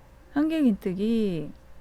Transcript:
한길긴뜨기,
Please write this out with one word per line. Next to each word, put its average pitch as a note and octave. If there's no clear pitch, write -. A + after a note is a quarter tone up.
한길긴뜨기, G#3+